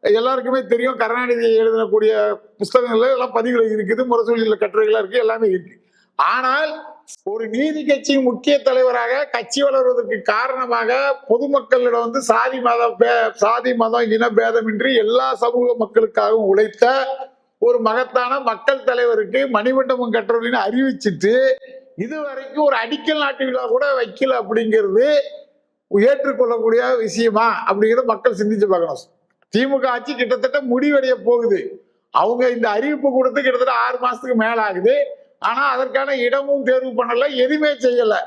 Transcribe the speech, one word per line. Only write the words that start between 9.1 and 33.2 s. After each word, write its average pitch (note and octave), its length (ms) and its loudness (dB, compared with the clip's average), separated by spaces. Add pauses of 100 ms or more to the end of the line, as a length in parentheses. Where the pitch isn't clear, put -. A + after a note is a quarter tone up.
கட்சி A#3+ 340 -6
வளர்வதற்கு B3+ 600 0
காரணமாக A#3+ 680 -2 (360)
பொதுமக்களிடம் B3 800 0
வந்து A#3+ 160 -4
சாதி A#3+ 380 0
மத A#3+ 220 2 (160)
பே-, A#3 360 2
சாதி A#3+ 400 0
மதம் A3+ 420 0
இன A#3 120 0
பேதமின்றி A3+ 680 0
எல்லா A#3 380 2
சமூக A#3+ 320 0 (120)
மக்களுக்காகவும் A3 720 0
உழைத்த G#3 340 2 (800)
ஒரு A#3+ 180 2
மகத்தான B3 600 0
மக்கள் B3 480 -2
தலைவருக்கு A#3 600 0
மணிமண்டபம் B3 680 0
கட்டுறதுன்னு A#3 440 0
அறிவிச்சிட்டு G#3+ 720 0 (640)
இதுவரைக்கும் C#4 720 -4
ஒரு C4 80 2
அடிக்கல் D4 480 -2
நாட்டு C#4 200 -4
விழா B3+ 220 -2
கூட B3 180 0 (100)
வைக்கல C4 460 -2
அப்படிங்கிறது G#3+ 680 2 (840)
ஏற்றுக்கொள்ளக்கூடிய A#3+ 920 2 (140)
விஷயமா A3 500 0 (200)
அப்படிங்கிறத A3 380 2
மக்கள் A3 360 0
சிந்திச்சு G#3 300 0
பார்க்கணும். E3+ 340 0 (480)
திமுக C4 340 0
ஆட்சி A#3+ 280 -4
கிட்டத்தட்ட B3 440 0 (140)
முடிவடைய C4 420 2 (100)
போகுது. A#3 360 2 (540)
அவங்க A3+ 340 2
இந்த A#3+ 220 -2
அறிவிப்பு C4+ 420 0
கொடுத்து B3+ 300 0